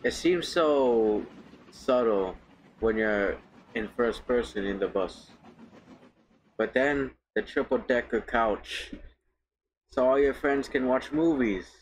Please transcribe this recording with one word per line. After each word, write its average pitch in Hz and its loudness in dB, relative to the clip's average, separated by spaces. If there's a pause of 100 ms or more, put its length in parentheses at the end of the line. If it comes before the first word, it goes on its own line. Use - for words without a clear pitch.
It 123 0
seems 170 -2
so 123 2 (460)
subtle 107 0 (440)
when 110 0
you're 104 0 (360)
in 107 -6
first 117 -2
person 113 -2
in 98 -4
the 98 0
bus. 90 -4 (1300)
But 110 -2
then, 135 0 (220)
the 107 0
triple 131 -2
decker 120 -2
couch. - -2 (1000)
So 127 2
all 135 4
your 139 4
friends 139 0
can 127 -2
watch 131 0
movies. 135 0 (180)